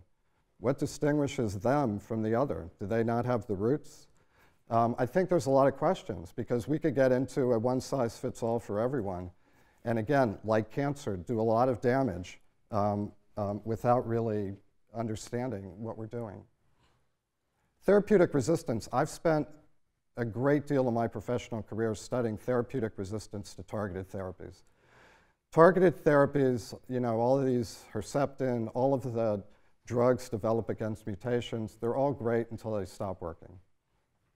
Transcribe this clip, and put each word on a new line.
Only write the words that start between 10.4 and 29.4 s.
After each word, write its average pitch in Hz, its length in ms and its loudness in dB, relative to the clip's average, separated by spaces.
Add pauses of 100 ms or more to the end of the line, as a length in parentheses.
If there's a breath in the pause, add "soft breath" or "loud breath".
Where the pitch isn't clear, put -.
like 110 280 0
cancer, 139 460 -4
do 110 200 -4
a 107 40 0
lot 113 260 4
of 120 140 -2
damage, 120 580 0 (300)
um, 104 420 0 (240)
um, 104 280 -4
without 120 440 2
really 107 460 -2 (420)
understanding 113 680 -6 (120)
what 113 220 -10
we're 110 80 -10
doing. 107 360 -10 (1400)
Therapeutic 196 500 4
resistance. 135 640 0
I've 147 160 0
spent 151 360 0 (720)
a 123 80 -4
great 139 440 0
deal 131 180 2
of 117 80 2
my 117 140 0
professional 113 520 -6
career 110 360 -4
studying 117 420 -4
therapeutic 120 580 -2
resistance 101 580 -10
to 95 100 -16
targeted 95 440 -6
therapies. 92 540 -12 (880 soft breath)
Targeted 175 520 6
therapies, 139 720 2 (100)
you 127 120 -2
know, 117 180 0
all 123 180 4
of 139 80 0
these 123 380 -2 (100)
Herceptin, 123 840 -4
all 135 200 2
of 123 80 -2 (100)
the 110 300 0 (420 soft breath)